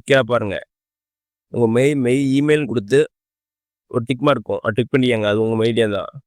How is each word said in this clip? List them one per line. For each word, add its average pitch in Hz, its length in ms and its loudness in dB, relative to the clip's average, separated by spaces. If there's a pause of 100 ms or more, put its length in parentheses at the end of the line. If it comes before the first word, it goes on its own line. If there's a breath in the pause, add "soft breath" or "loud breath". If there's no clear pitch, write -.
கீழே 135 220 2
பாருங்க, 107 260 -2 (960)
உங்க 117 220 2
மெய்-, 143 280 2
மெய் 123 160 2 (200)
இமெயில் 151 300 2
கொடுத்து 113 300 0 (920)
ஒரு 120 160 -2
டிக் 127 160 -6
மார்க் 143 120 4
இருக்கும், 101 260 -6
அதை - 140 -2
டிக் 123 160 -2
பண்ணிக்கங்க, 120 380 2
அது 104 120 2
உங்க 113 180 0
மெயிலே 113 320 2
தான். 92 180 -8 (160)